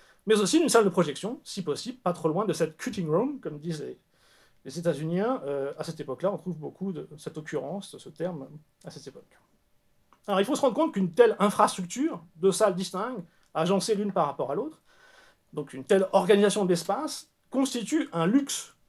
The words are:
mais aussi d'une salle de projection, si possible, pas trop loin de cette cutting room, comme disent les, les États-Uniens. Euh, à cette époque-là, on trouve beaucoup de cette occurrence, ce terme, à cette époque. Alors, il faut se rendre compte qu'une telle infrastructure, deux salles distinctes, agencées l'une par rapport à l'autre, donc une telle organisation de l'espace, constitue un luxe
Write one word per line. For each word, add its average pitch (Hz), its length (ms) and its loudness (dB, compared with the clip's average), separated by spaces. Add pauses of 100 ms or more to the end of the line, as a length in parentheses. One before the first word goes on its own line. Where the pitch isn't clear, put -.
(260)
mais 208 140 4
aussi 214 180 4
d'une 330 100 4
salle 226 160 6
de 190 60 2
projection, 180 540 -2
si - 180 -10
possible, 151 360 -6
pas 180 140 -2
trop 170 160 -2
loin 175 180 -2
de 185 60 0
cette 156 240 -2
cutting 185 320 -6
room, 247 300 0
comme 147 220 -10
disent 151 220 -6
les, 127 160 -12 (640)
les 135 120 -12
États-Uniens. 170 720 -2
Euh, 139 320 -4
à 143 60 -6
cette 160 160 -10
époque-là, 143 320 -4
on 185 40 -4
trouve 160 220 -8
beaucoup 156 340 -8
de 147 240 -10
cette - 220 -12
occurrence, 156 580 -8
ce - 120 -18
terme, 160 400 -8 (360)
à 170 60 -16
cette - 160 -16
époque. - 320 -20 (920)
Alors, 196 120 4
il 202 40 6
faut 269 120 -2
se - 40 -2
rendre 247 140 4
compte 311 180 2
qu'une 185 200 0
telle 226 260 6
infrastructure, 202 840 2 (140)
deux 175 160 2
salles 196 240 2
distinctes, 190 500 -6 (300)
agencées 190 400 2
l'une 202 160 -2
par 170 160 2
rapport 139 240 -4
à 143 60 -2
l'autre, 285 260 -6 (720)
donc 151 200 -8
une 131 120 -12
telle 196 280 4
organisation 202 520 4
de 180 60 4
l'espace, 208 600 -2 (180)
constitue 262 640 0
un 165 140 0
luxe 277 480 0 (140)